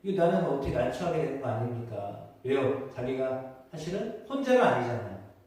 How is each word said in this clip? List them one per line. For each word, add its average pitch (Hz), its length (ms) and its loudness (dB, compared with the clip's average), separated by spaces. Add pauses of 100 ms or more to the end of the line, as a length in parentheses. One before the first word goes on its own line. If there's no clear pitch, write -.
이거 180 200 2
나는 175 240 4
어떻게 - 260 -2
난처하게 156 520 0
되는 - 160 -4
거 120 80 -2
아닙니까? 113 800 -4 (140)
왜요? - 500 0
자기가 131 760 -4
사실은 180 580 -6
혼자가 254 460 6
아니잖아요. 120 440 -4 (280)